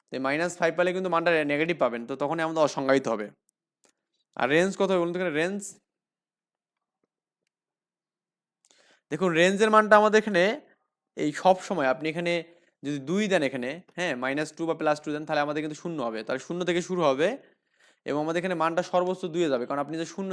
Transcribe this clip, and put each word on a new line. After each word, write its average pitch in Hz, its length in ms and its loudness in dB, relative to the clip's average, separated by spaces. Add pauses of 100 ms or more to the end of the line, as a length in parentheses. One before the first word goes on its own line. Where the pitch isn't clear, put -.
তো - 80 -16
এই 131 100 -6
মাইনাস 165 340 0
ফাইভ 165 180 2
পেলে 180 180 2
কিন্তু 185 180 -4
মানটা 165 160 2 (220)
নেগেটিভ 160 320 0
পাবেন, 117 240 -2
তো 139 40 -8 (100)
তখন 147 140 -2 (100)
আমাদের 160 220 0
অসংজ্ঞায়িত 135 440 0
হবে। 104 140 -4 (1120)
আর 127 140 2
রেঞ্জ 180 160 4 (100)
কত 196 100 2
হবে 185 120 2
বলুন 175 120 -2
তো 180 60 -6
এখানে? 175 200 -2
রেঞ্জ, 196 200 -2 (3500)
দেখুন 175 280 0
রেঞ্জের 196 360 4
মানটা 214 260 8
আমাদের 214 220 6
এখানে 190 200 2 (800)
এই 151 80 0 (120)
সব 185 140 6 (120)
সময় 156 260 0
আপনি 151 180 -6
এখানে 175 200 -2 (540)
যদি 147 120 -4 (120)
দুই 196 120 0 (100)
দেন 175 160 4
এখানে, 127 220 -6 (260)
হ্যাঁ, 170 160 -2 (120)
মাইনাস 143 320 -2
টু 165 120 -8
বা 160 120 -2
প্লাস 151 240 2
টু - 100 -8
দেন, 151 120 -8
তাহলে 151 200 0
আমাদের 151 180 -4
কিন্তু 151 180 -10
শূন্য 170 240 -8
হবে। 110 200 -6
তাহলে 131 200 -4
শূন্য 175 220 -6
থেকে 180 200 0
শুরু 180 200 -2
হবে 139 200 2 (800)
এবং 139 160 -2
আমাদের 165 180 -2
এখানে 180 200 -4
মানটা 165 280 0
সর্বোচ্চ 180 320 0 (120)
দুইয়ে 170 180 2
যাবে, 120 160 0
কারণ 143 160 -4
আপনি 147 160 -8
যদি 165 140 -8
শূন্য 196 180 -8